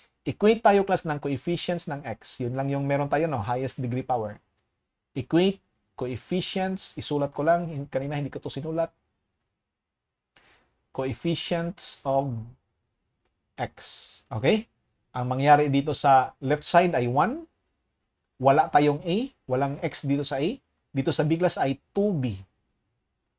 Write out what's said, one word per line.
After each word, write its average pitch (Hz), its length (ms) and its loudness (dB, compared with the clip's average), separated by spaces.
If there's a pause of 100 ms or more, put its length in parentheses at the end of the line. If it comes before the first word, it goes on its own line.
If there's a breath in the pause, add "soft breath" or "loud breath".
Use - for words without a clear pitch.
(240 soft breath)
Equate 214 360 2
tayo, 202 240 6
class, 185 240 0
ng 151 80 -2
coefficients 160 720 -4
ng 143 160 -10
X. - 400 -10
Yun 123 120 -4
lang 139 120 -2
yung 139 160 -2
meron 139 240 0
tayo, 147 160 2
no? 151 160 -2
Highest 127 400 -4
degree 127 240 -4
power. 107 320 -4 (800)
Equate 175 480 0 (320)
coefficients. 185 1040 -4
Isulat 143 320 -2
ko - 80 -6
lang. 165 320 0
Hin-, 143 160 -8
kanina 143 320 -4
hindi 139 80 -6
ko - 80 -12
to - 160 -8
sinulat. 160 400 -4 (2000 soft breath)
Coefficients 170 1120 -4
of 135 320 0 (1200)
X. - 240 -8 (480)
Okay? 147 360 2 (480)
Ang 127 160 -4
mangyari 143 400 6
dito 139 240 0
sa 135 480 4
left 143 240 -2
side 175 280 4
ay 123 120 0
one. 196 400 0 (960)
Wala 139 240 6
tayong 147 400 4
A. 214 240 -2 (160)
Walang 139 360 -2
X 160 200 -6
dito 143 240 0
sa - 160 -2
A. 214 160 -2 (360)
Dito 135 160 0
sa 151 160 0
B, 160 120 2
class, 175 200 2
ay 135 200 0 (120)
two 202 240 2
B. 123 240 -2 (1000)